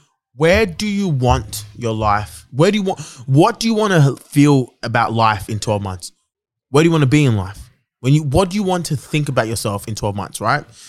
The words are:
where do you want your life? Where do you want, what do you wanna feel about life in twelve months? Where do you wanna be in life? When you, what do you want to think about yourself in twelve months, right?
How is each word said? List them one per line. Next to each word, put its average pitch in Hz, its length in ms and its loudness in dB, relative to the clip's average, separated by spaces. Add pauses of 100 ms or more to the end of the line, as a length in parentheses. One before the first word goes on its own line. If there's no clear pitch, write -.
(340)
where 180 320 2
do 175 200 -6
you 202 220 -2
want 127 560 -2 (120)
your 113 180 -4
life? 107 560 -2
Where 165 200 2
do 208 80 2
you 202 40 -2
want, 185 180 -4 (260)
what 165 340 4
do 226 80 -4
you 226 60 0
wanna 175 420 2
feel 143 680 2
about 117 320 -2
life 110 340 0
in 107 120 -6
twelve 104 220 -2
months? 92 300 -12 (580)
Where 143 140 4
do 170 40 6
you 170 40 0
wanna 151 140 2
be 147 180 2
in 117 120 2
life? 95 340 -8 (300)
When 127 120 0
you, 156 120 2
what 170 260 0
do 196 60 -6
you 214 80 -2
want 180 220 -2
to 151 100 -4
think 151 340 -4
about 120 180 -2
yourself 107 400 -6
in 107 60 -8
twelve 101 220 -6
months, - 240 -10
right? 110 240 -2 (240)